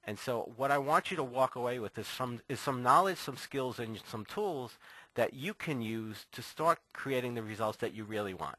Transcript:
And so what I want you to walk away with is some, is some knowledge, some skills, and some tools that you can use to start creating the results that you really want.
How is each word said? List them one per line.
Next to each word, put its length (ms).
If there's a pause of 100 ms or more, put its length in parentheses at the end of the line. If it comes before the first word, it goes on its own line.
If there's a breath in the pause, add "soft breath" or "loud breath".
And 140
so 380
what 160
I 80
want 320
you 60
to 60
walk 320
away 240
with 180
is 100
some, 420
is 100
some 220
knowledge, 360
some 200
skills, 420
and 200 (100)
some 160
tools 520 (380 loud breath)
that 180
you 200
can 280
use 500
to 100
start 380 (140)
creating 420
the 80
results 360
that 140
you 100
really 300
want. 240